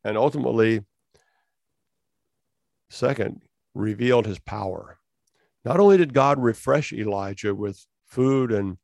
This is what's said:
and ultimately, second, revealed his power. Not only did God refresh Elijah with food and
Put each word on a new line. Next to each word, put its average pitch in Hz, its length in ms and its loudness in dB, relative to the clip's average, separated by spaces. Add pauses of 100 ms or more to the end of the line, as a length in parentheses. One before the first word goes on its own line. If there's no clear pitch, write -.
and 107 160 -4
ultimately, 113 640 0 (2000)
second, - 520 -4 (340)
revealed 110 500 0
his 98 140 -8
power. - 580 -12 (640)
Not 127 140 0
only 202 180 8
did 160 180 2
God 139 280 4
refresh 131 500 0
Elijah 101 600 -6
with 101 320 -10 (220)
food 131 420 0
and 98 340 -2